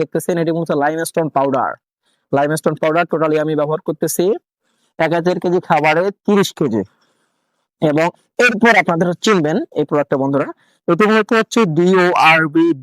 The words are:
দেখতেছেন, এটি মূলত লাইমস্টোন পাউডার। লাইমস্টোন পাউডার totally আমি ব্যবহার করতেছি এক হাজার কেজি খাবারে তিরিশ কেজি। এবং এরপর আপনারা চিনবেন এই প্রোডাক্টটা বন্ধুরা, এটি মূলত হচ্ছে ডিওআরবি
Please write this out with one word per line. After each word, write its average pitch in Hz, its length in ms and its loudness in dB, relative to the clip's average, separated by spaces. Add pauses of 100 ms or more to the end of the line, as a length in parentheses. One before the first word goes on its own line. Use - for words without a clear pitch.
দেখতেছেন, 165 400 -4
এটি 165 140 0
মূলত 170 160 -4 (120)
লাইমস্টোন 160 440 -2 (100)
পাউডার। 131 340 -2 (600)
লাইমস্টোন 151 500 -2
পাউডার 165 300 0
totally 156 320 0
আমি 156 120 -4
ব্যবহার 151 320 -2
করতেছি 165 380 -4 (720)
এক 160 180 0
হাজার 175 260 -2
কেজি 180 160 -2 (100)
খাবারে 156 340 2 (220)
তিরিশ 202 240 2 (100)
কেজি। 113 220 -2 (1000)
এবং 156 260 2 (380)
এরপর 233 360 2
আপনারা 175 320 -2 (120)
চিনবেন 175 320 0 (220)
এই 151 100 -2
প্রোডাক্টটা 147 340 -2
বন্ধুরা, 139 240 -2 (400)
এটি 175 220 2
মূলত 220 200 0 (100)
হচ্ছে 226 200 -2 (180)
ডিওআরবি 165 880 4 (160)